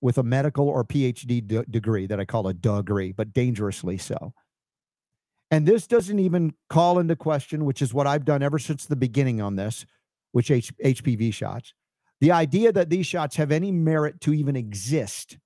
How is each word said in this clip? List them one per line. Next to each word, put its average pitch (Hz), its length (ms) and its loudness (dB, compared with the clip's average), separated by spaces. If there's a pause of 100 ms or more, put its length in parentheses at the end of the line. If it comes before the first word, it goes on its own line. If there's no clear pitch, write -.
with 123 160 2
a 131 60 2
medical 139 440 0
or 135 160 0
P 135 220 0
H 117 180 -4
D 120 180 -2
de-, 110 280 -4
degree 107 380 0
that 98 120 -2
I 95 60 -2
call 104 220 -2
a 95 60 0
degree, 98 580 0
but 107 220 -6
dangerously 104 640 -2
so. - 360 -10 (1160)
And 156 140 4
this 214 220 4
doesn't 208 320 2
even 175 340 2 (160)
call 175 300 4
into 165 160 2
question, 151 500 -2
which 139 160 -2
is 117 120 -2
what 139 140 0
I've 143 180 0
done 139 180 2
ever 143 160 0
since - 260 -6
the 147 100 -2
beginning 123 460 0
on 101 140 -2
this, 104 300 -6 (460)
which 127 200 0
H-, 123 280 0
H 135 240 0
P 123 120 0
V 113 160 0
shots, 101 420 -8 (460)
the 156 120 6
idea 175 400 4
that 175 180 2
these 175 180 0
shots 156 300 -4
have 151 140 0
any 180 200 0
merit 156 500 0
to 147 120 2
even 143 220 0
exist 110 920 -6